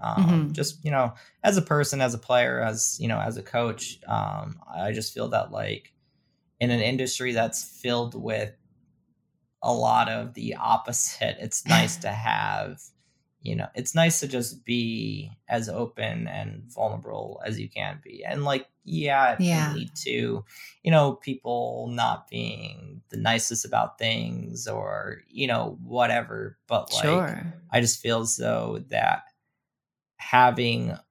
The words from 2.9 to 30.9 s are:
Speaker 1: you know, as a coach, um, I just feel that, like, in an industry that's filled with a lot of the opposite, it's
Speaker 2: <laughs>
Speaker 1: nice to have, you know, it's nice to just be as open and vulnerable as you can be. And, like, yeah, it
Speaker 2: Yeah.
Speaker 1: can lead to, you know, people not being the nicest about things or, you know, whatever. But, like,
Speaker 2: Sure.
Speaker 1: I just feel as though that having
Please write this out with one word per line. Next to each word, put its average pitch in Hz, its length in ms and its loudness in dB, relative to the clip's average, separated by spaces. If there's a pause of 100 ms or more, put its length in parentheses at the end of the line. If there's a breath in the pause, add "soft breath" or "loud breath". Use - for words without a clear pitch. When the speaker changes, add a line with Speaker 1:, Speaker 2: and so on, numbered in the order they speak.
Speaker 1:
you 110 80 -2
know, 110 120 2
as 104 180 -2
a 98 60 -10
coach, 117 640 -2
um, 101 520 -4 (140)
I 95 200 -2
just 110 200 -6
feel 113 160 -4
that, 110 220 0
like, 104 420 -6 (680)
in 123 120 4
an 120 80 2
industry 127 540 0
that's 113 300 0
filled 120 520 -2
with 110 380 -4 (1080)
a 117 120 2
lot 117 360 4
of 117 240 -6
the 113 220 -6
opposite, 113 840 0
it's - 260 -8
Speaker 2:
<laughs> - 20 -16
Speaker 1:
nice 113 300 6
to 107 140 -6
have, 104 680 -2 (600)
you 110 140 -4
know, 107 200 -4
it's 123 180 -6
nice 165 280 4
to 143 60 -4
just 123 380 -4
be 110 680 -2 (160)
as 113 220 -2
open 110 580 -4
and 104 440 -8
vulnerable 110 760 -6
as 110 140 -4
you 107 100 -8
can 98 340 -8
be. - 200 -16
And, 143 200 -4
like, 139 240 0 (200)
yeah, 139 460 4
it - 80 -2
Speaker 2:
Yeah. 165 260 4
Speaker 1:
can 147 80 -2
lead 135 280 -8
to, 117 420 -2 (380 loud breath)
you 165 80 4
know, 143 220 8
people 120 800 -6
not 117 360 0
being - 840 -10
the - 80 -8
nicest 113 480 0
about 113 320 0
things 113 680 -4
or, 104 600 -6
you 131 200 -4
know, 113 340 -2
whatever. 117 880 -2
But, - 260 0
like, - 100 0
Speaker 2:
Sure. 165 500 0 (180)
Speaker 1:
I 120 100 4
just 117 180 2
feel 117 220 0
as 113 140 0
though - 540 -2
that 50 340 2 (960)
having 120 760 4 (160)